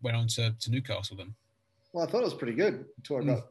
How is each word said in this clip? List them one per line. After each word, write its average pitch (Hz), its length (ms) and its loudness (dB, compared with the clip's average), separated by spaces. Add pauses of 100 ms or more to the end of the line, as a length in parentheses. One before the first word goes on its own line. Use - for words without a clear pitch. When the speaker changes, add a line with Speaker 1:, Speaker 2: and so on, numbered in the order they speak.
Speaker 1:
went 117 140 0
on 117 120 2
to, 113 320 0
to 113 100 -4
Newcastle 104 460 -2
then? 95 180 -12 (580)
Speaker 2:
Well, 170 140 0
I - 40 -4
thought 233 100 2
it 240 40 2
was 170 100 0
pretty 117 200 -2
good 127 320 2 (100)
until - 200 -4
I 123 40 0
Speaker 1:
Mm. 147 60 2
Speaker 2:
got, 131 240 2